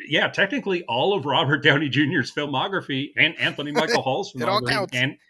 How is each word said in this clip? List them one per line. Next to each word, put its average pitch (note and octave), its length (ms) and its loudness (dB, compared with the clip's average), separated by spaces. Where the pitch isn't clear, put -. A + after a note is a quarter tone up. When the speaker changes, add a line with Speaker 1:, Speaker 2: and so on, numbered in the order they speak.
Speaker 1:
yeah, E3+ 180 2
technically F#3+ 560 -2
all C#3+ 300 0
of C#3+ 120 -2
Robert C#3+ 380 2
Downey D3 240 4
Junior's C#3 460 0
filmography D3 840 -4
and D#3 240 4
Anthony D3 320 -2
Speaker 2:
<laughs> - 0 -
Speaker 1:
Michael D#3+ 300 0
Hall's - 340 -2
Speaker 2:
It C3 80 -6
all F3+ 160 2
Speaker 1:
filmography B2 100 -2
Speaker 2:
counts. A#2 280 -2
Speaker 1:
and C3+ 180 0